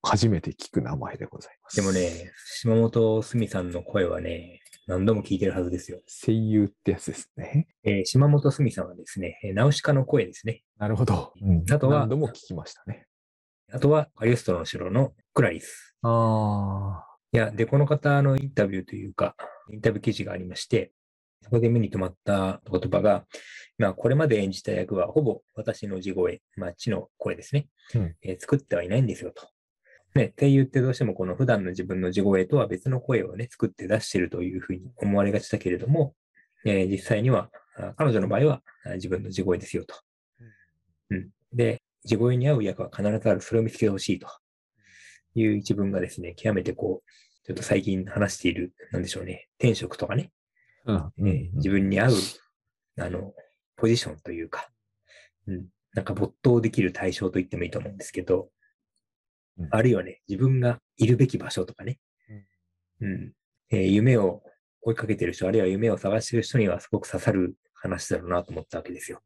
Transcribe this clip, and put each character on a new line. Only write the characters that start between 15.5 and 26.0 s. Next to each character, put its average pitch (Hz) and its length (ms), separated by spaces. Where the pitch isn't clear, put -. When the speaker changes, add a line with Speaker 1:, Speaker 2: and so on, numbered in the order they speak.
Speaker 2:
リ 80 100
ス。 - 400
Speaker 1:
あ 104 1040
ー。 120 40
Speaker 2:
い - 20
や、 107 120
で、 113 140
こ 139 120
の 143 80
方 143 360
の 139 140
イ 135 120
ン 135 40
タ 101 160
ビ 98 120
ュ - 20
ー - 40
と - 100
い 101 120
う 92 60
か、 87 240
イ 107 60
ン 107 40
タ 117 100
ビ 104 60
ュ - 40
ー - 20
記 113 80
事 101 140
が 98 80
あ 92 40
り 92 60
ま 90 140
し - 100
て、 104 240
そ - 80
こ 120 120
で 117 80
目 117 100
に 104 100
留 95 120
ま 90 80
っ - 60
た 98 440
言 92 120
葉 90 100
が、 98 240
ま 104 120
あ、 95 60
「こ - 140
れ 131 60
ま 156 120
で 110 140
演 95 100
じ 92 120
た 107 100
役 95 220
は 87 120
ほ - 140
ぼ 120 200
私 107 320
の 95 140